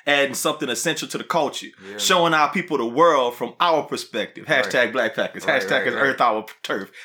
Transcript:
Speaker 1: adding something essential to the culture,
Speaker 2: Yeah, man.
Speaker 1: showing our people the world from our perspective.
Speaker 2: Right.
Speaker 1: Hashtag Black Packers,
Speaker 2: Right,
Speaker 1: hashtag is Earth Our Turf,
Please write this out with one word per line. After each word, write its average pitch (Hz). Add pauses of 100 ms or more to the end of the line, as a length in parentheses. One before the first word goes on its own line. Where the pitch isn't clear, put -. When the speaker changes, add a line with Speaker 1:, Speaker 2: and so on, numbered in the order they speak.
Speaker 1:
adding 139
something 147
essential 151
to 147
the 117
culture, - (160)
Speaker 2:
Yeah, 95
man. -
Speaker 1:
showing 170
our 151
people 165
the 117
world 131
from 107
our 160
perspective. -
Speaker 2:
Right. 131
Speaker 1:
Hashtag 120
Black 117
Packers, 95
Speaker 2:
Right, 139
Speaker 1:
hashtag 135
is 120
Earth 135
Our 110 (180)
Turf, 101 (140)